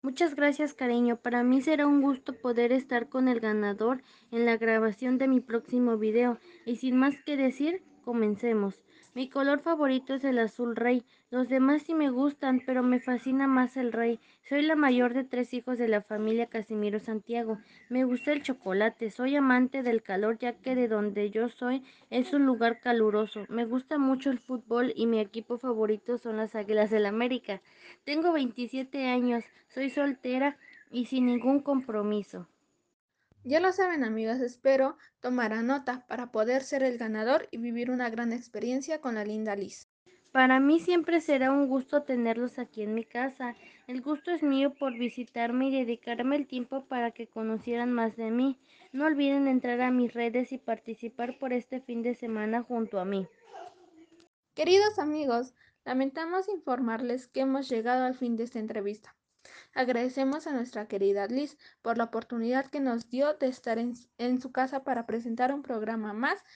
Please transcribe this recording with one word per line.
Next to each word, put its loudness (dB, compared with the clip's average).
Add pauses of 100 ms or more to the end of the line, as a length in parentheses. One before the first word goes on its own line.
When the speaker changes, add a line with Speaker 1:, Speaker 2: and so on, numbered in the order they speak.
Speaker 1:
Muchas -2
gracias, 0
cariño. 2
Para 0
mí 4
será 2
un 6
gusto 0
poder 2
estar 0
con 2
el 2
ganador 0 (260)
en 0
la 4
grabación 0
de 2
mi 4
próximo 0
video. 2 (260)
Y -4
sin 0
más 4 (100)
que -4
decir, 0 (200)
comencemos. 0 (320)
Mi -6
color 2
favorito 0
es -4
el 2
azul -2
rey. 2 (260)
Los 0
demás 4
sí -4
me 2
gustan, 0
pero 0
me 4
fascina -2
más 2
el -2
rey. 0 (280)
Soy 0
la 2
mayor 4
de 0
tres -4
hijos -4
de 0
la 2
familia -2
Casimiro -4
Santiago. -4 (320)
Me 2
gusta 0
el -2
chocolate. -2
Soy -2
amante 2
del 0
calor, -2
ya -4
que -4
de 2
donde -2
yo -2
soy -4 (260)
es 0
un 4
lugar 2
caluroso. 0
Me -2
gusta -2
mucho 2
el -2
fútbol -2
y 0
mi 2
equipo -6
favorito -2
son -6
las -4
Águilas 0
del 4
América. -2 (420)
Tengo 0
veintisiete -4
años, 0 (240)
soy -4
soltera -2 (340)
y -2
sin 0
ningún 2
compromiso. -2 (960)
Speaker 2:
Ya 2
lo 4
saben, 0
amigas, -2
espero 2 (220)
tomará -2
nota -2
para -8
poder 2
ser -2
el 0
ganador 0
y -10
vivir -4
una -2
gran -4
experiencia -6
con -4
la -4
linda -4
Liz. -10 (440)
Speaker 1:
Para 6
mí 6
siempre 2
será 2
un 4
gusto 0
tenerlos -2
aquí -8
en -2
mi -2
casa. -6 (300)
El -8
gusto -4
es 0
mío 2
por -4
visitarme -2
y 0
dedicarme -2
el -4
tiempo -8
para -4
que -12
conocieran -4
más -2
de -4
mí. 0 (320)
No -2
olviden 2
entrar 0
a 2
mis 2
redes -2
y -8
participar -8
por -4
este -4
fin -8
de -2
semana -4
junto -4
a -4
mí. -2 (1300)
Speaker 2:
Queridos 4
amigos, -2 (300)
lamentamos -4
informarles -4
que -6
hemos -2
llegado 0
al -2
fin -4
de -4
esta -10
entrevista. -8 (600)
Agradecemos 0
a -4
nuestra -4
querida 2
Liz -4 (260)
por 0
la 2
oportunidad -2
que -8
nos -2
dio 0
de -2
estar -4
en, -2 (240)
en 0
su -12
casa -2
para -2
presentar -2
un -4
programa -4
más -2 (120)